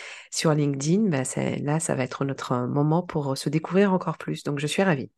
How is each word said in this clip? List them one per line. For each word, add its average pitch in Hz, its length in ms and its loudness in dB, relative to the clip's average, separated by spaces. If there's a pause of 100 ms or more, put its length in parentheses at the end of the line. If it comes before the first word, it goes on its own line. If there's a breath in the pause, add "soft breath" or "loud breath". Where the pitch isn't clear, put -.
(320 loud breath)
sur - 200 2
LinkedIn, 151 580 2
bah, 131 160 0
c'est, - 320 -2
là, 147 220 0
ça 151 140 -2
va 131 100 0
être 131 220 -4
notre 131 400 -2
moment 151 380 2
pour 139 340 -2
se - 120 -6
découvrir 180 440 2
encore 175 240 -2
plus. 156 240 -8
Donc, 143 160 -2
je 143 80 -2
suis 151 160 0
ravie. 165 360 2